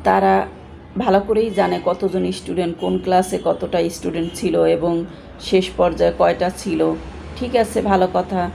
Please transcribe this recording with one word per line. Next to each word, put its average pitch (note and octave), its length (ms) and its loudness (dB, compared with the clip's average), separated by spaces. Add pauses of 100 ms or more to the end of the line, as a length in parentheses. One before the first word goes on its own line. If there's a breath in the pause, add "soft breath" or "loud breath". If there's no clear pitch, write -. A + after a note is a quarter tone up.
তারা F#3+ 440 4 (500)
ভালো F#3 220 4
করেই G#3+ 300 0
জানে F3+ 360 0
কতজন F#3 460 0
স্টুডেন্ট, F3 480 -4
কোন F#3 200 -2
ক্লাসে F#3 440 2
কতটা E3+ 460 0
স্টুডেন্ট E3+ 440 -4
ছিল F3 220 -2 (100)
এবং E3+ 400 2 (360 loud breath)
শেষ F#3 280 2
পর্যায়ে E3+ 480 2
কয়টা F3 400 2
ছিল। D#3+ 360 0 (420)
ঠিক B3 200 -4
আছে, A3 260 2
ভালো G3 320 4
কথা। F3+ 420 -2